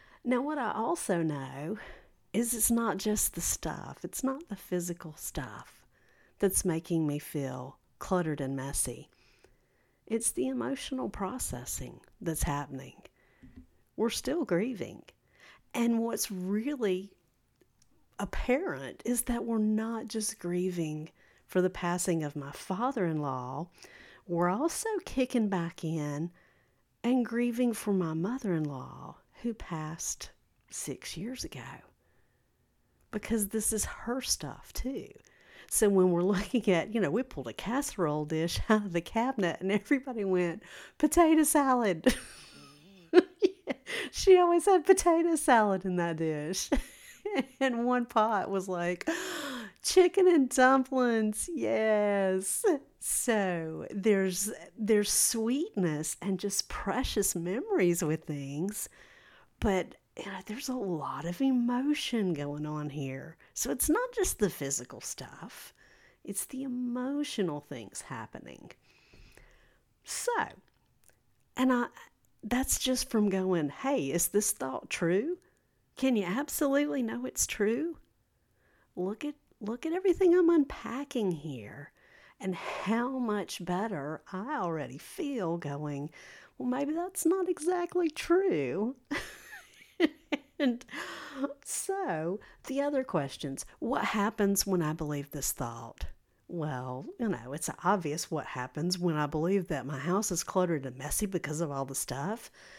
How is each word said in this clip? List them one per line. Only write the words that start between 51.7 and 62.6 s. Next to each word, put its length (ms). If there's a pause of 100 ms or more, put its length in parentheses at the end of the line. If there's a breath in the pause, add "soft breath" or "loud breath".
So 880
there's, 600 (280)
there's 340
sweetness 1120
and 180
just 300
precious 640
memories 640
with 220
things, 640 (720 loud breath)
but, 360 (200)
you 80
know, 220
there's 240
a 40
lot 520
of 160
emotion 920
going 320